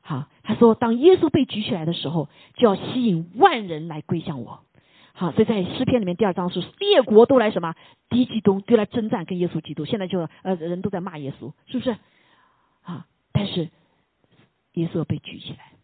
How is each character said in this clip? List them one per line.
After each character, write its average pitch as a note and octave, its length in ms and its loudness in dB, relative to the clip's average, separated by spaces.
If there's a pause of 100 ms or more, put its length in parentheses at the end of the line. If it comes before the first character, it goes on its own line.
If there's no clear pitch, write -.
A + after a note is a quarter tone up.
好， C#3 280 -8 (120)
他 A3 140 -4
说 A3+ 180 6
当 A3+ 220 0
耶 F4 220 6
稣 E4 120 0
被 D4 140 2
举 G#3+ 200 -4
起 - 80 -6
来 E3+ 120 -4
的 E3 80 -2
时 - 160 -6
候， D#3+ 220 -4 (240)
就 B3 120 2
要 G3 100 4
吸 - 280 -6
引 E3+ 320 0
万 B3+ 320 2
人 E3 220 -8
来 D#3 120 -8
归 E3+ 200 -4
向 C#3+ 200 -10
我。 - 220 -16 (480)
好， E3 220 -6
所 A3 80 2
以 A3 40 6
在 G3+ 200 -2
诗 G#3+ 180 -6
篇 B3 160 2
里 G3 60 -2
面 F3 100 -4
第 A3 80 0
二 F#3 100 2
章 F3+ 160 -4
是 F3 140 -6 (160)
列 G4+ 220 4
国 A3 240 8
都 C4+ 120 4
来 A3 140 2
什 A3 100 -4
么？ E3 140 -6 (320)
敌 B3 160 0
基 A3+ 160 -4
督， G3 220 2
就 A#3 160 2
来 G#3+ 80 2
征 A3 240 -6
战 F#3 160 -4
跟 F3+ 120 -6
耶 F3 120 -2
稣 E3 100 -6
基 D#3 140 -12
督。 D3+ 100 -8
现 A3 160 -6
在 F#3 80 -6
就， E3+ 220 -4 (140)
呃， F#3 120 -4
人 F3 260 -8
都 G3+ 80 -6
在 G3 120 -8
骂 F3+ 160 -8
耶 C#3 200 -8
稣， C3 140 -14 (140)
是 C4 120 -10
不 A3 60 -6
是？ A#3+ 140 -4 (840)
啊， - 220 -14 (280)
但 G3+ 140 -2
是 E3+ 220 -6 (1040)
耶 E3+ 120 -4
稣 - 120 -6
要 D#3 40 -4
被 - 140 -6
举 - 220 -16
起 - 120 -16
来 - 220 -20 (100)